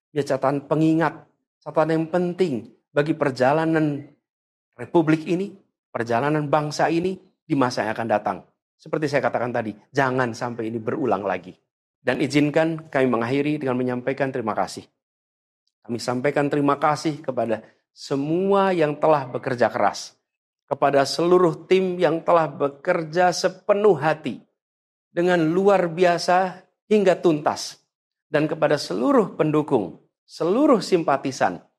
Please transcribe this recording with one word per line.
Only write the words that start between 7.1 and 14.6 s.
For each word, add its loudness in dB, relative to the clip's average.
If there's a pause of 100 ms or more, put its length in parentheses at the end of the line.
di -2
masa 0
yang -4
akan -4
datang. 0 (380)
Seperti -6
saya 0
katakan -2
tadi, -4 (160)
jangan 0
sampai -6
ini -6
berulang -2
lagi. -6 (400)
Dan -4
izinkan 0
kami 2
mengakhiri -2
dengan -4
menyampaikan -4
terima -4
kasih. -6 (960)